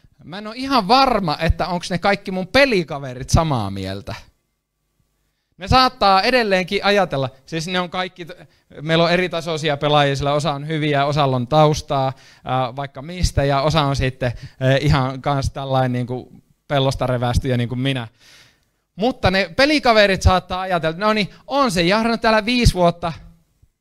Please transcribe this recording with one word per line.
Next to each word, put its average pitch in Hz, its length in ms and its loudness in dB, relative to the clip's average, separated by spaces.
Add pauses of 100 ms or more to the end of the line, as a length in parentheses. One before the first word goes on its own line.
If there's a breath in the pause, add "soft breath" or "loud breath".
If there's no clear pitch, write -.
(240 soft breath)
mä 139 140 -16
en 214 100 -14
oo 214 80 -12
ihan 254 320 -2
varma, 220 520 2
että 160 280 -2
onks 175 240 -6
ne 175 60 0
kaikki 202 340 -2
mun 185 160 -4
pelikaverit 147 800 0
samaa 139 420 2
mieltä. 95 440 -8 (1400)
Ne 180 100 -12
saattaa 233 540 4
edelleenkin 202 640 0
ajatella, 160 440 0 (160)
siis 160 220 -8
ne 185 120 -2
on 180 100 -4
kaikki, 185 380 -8 (540)
meillä 165 220 2
on 165 80 2
eri 180 180 2
tasoisia 156 480 -4
pelaajia, 147 380 2
sillä 143 180 0
osa 147 200 -2
on 143 140 -8
hyviä, 151 380 0
osalla 143 300 0
on 123 120 -2
taustaa, 147 680 2 (300 soft breath)
ää, 127 320 -4
vaikka 139 260 -12
mistä, 165 420 -2
ja 139 180 2
osa 151 200 2
on 139 140 0
sitten, 127 360 -2 (280 loud breath)
ää, 131 180 2
ihan 135 440 0
kans 139 280 -2
tällainen 131 420 -2
niinku 123 500 -8 (260)
pellosta 135 400 0
revästyjä 123 500 0
niin 120 120 -2
kuin 123 100 -6
minä. 131 280 -4 (880 soft breath)
Mutta 208 360 0
ne 190 240 0
pelikaverit 233 680 4
saattaa 185 400 2
ajatella, 170 360 -2
no 214 160 0
niin, 214 160 -2 (180 loud breath)
on 269 240 0
se 170 100 0
jahdannut 220 400 2
täällä 220 240 2
viisi 240 280 4
vuotta, 170 400 0 (680)